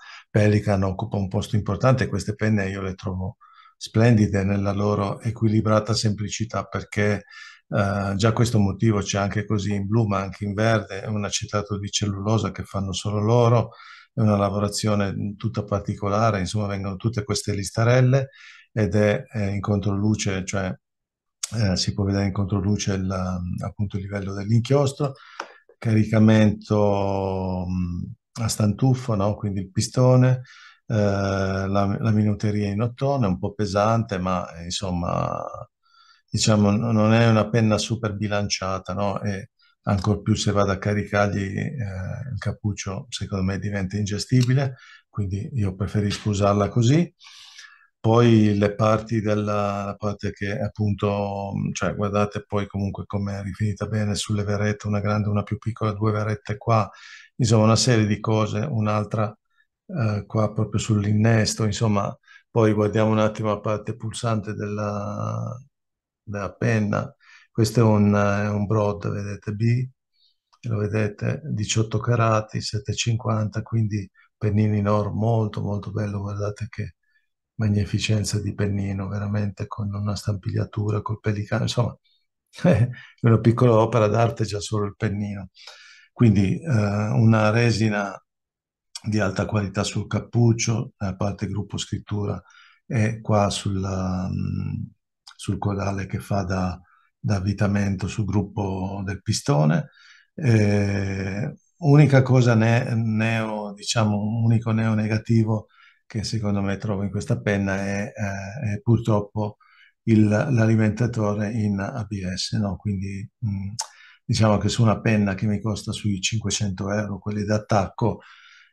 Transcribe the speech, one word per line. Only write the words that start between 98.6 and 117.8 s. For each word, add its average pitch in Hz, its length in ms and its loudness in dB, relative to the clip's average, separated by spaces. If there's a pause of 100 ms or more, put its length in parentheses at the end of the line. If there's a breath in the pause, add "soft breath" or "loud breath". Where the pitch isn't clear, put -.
del 92 160 -8
pistone. 147 680 0 (440 loud breath)
Eh, 101 1200 0 (240)
unica 143 460 6
cosa 123 320 6
ne-, 117 400 2
neo, 110 800 -2
diciamo, 107 460 0
un 110 240 -2
unico 113 280 4
neo 110 220 4
negativo 110 720 2 (440 soft breath)
che 98 140 -6
secondo 101 360 0
me 98 160 0
trovo 101 260 -2
in 98 60 -2
questa 101 300 -4
penna 98 380 0
è, 101 360 -4
eh, 101 640 -6
è - 60 -10
purtroppo 107 760 0 (460 soft breath)
il, 107 240 6
l'alimentatore 107 1300 0
in 104 260 0
A 107 240 -6
B 98 180 -8 (140)
S, - 180 -6
no? 104 220 -2
Quindi, 98 500 -6 (200)
mm, 98 280 -4 (520 loud breath)
diciamo 107 320 2
che - 100 -2
su - 140 0
una 107 180 4
penna 104 360 2
che 107 120 -4
mi 104 140 -2
costa 104 320 -6
sui 98 260 -4
cinquecento 98 720 -4
euro, 101 280 -4
quelli 104 260 -6
d'attacco, 104 760 0 (540 loud breath)